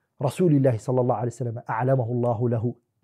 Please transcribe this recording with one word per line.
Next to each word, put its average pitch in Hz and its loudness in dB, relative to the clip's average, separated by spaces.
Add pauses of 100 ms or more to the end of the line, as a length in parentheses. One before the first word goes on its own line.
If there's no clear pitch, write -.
(240)
رَسُولِ 147 2
اللَّهِ 131 2
صَلَّى 127 0
اللَّهُ 123 0
عَلَيْهِ 117 -4
وَسَلَّمَ 117 -8
أَعْلَمَهُ 123 0
اللَّهُ 120 0
لَهُ." 117 -2 (280)